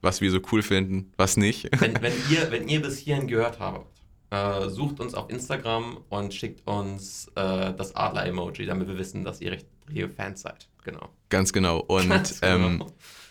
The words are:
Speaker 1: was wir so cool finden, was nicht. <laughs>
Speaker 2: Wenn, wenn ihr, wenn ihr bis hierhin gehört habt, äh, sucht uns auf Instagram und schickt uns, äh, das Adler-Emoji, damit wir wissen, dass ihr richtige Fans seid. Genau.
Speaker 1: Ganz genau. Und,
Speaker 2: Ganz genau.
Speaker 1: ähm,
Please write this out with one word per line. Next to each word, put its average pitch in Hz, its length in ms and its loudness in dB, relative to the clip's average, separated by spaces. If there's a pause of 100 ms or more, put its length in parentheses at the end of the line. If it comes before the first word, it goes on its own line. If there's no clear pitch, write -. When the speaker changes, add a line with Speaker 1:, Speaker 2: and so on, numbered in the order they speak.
Speaker 1:
was - 180 2
wir 98 100 4
so 92 80 4 (140)
cool 107 100 6
finden, 95 540 0
was 98 220 4
nicht. 104 340 2
<laughs> 131 80 4
Speaker 2:
Wenn, 113 220 4
wenn 120 100 2 (180)
ihr, 160 200 4
wenn 110 180 -2
ihr 151 140 2
bis 139 160 -4
hierhin 139 280 -2
gehört 117 320 0
habt, 95 280 -8 (440)
äh, 101 380 0
sucht 139 320 -4
uns 120 140 -6
auf - 160 -6
Instagram 117 680 -4 (120)
und 101 240 -4
schickt - 340 -8
uns, 98 680 -6
äh, 95 380 0
das 95 240 -8
Adler-Emoji, 95 720 -2
damit 95 220 -2
wir 95 100 -8
wissen, 95 260 -6
dass 95 160 -10
ihr - 120 -6
richtige 101 580 -8
Fans 98 320 -10
seid. - 260 -14 (160)
Genau. - 240 -12 (220)
Speaker 1:
Ganz 95 240 2
genau. 87 260 4
Und, 90 300 2
Speaker 2:
Ganz 95 300 2
genau. 92 140 6
Speaker 1:
ähm, 87 300 2 (460)